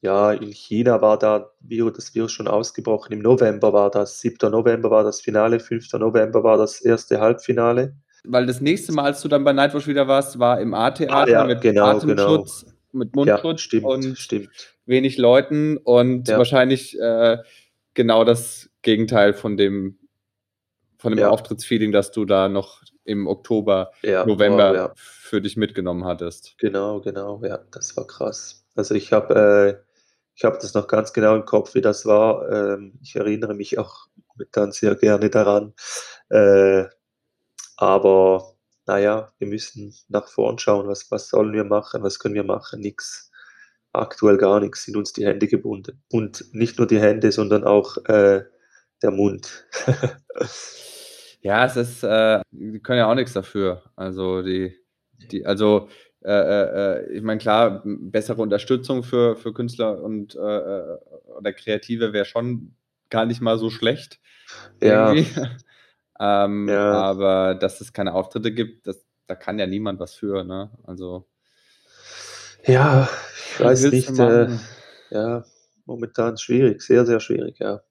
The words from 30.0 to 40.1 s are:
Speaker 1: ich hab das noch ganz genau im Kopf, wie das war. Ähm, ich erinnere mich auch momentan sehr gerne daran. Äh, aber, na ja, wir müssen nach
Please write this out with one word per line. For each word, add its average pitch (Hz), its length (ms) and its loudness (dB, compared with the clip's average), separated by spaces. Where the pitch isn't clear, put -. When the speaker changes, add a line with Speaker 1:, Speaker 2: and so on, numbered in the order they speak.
Speaker 1:
ich - 80 -6
hab 113 160 0
das - 140 -12
noch 104 140 -2
ganz 110 260 -2
genau 110 220 4
im 107 100 -4
Kopf, - 300 -2
wie 98 60 2
das 104 240 0
war. 110 460 2
Ähm, 101 500 -4
ich - 140 -18
erinnere 107 380 -4
mich 101 260 -8
auch - 280 -12
momentan - 420 -4
sehr 104 240 0
gerne 104 340 2
daran. 104 440 2
Äh, 98 560 6
aber, 95 760 4
na 98 120 0
ja, 107 380 -2
wir 104 100 -8
müssen 104 460 -12
nach 104 180 -4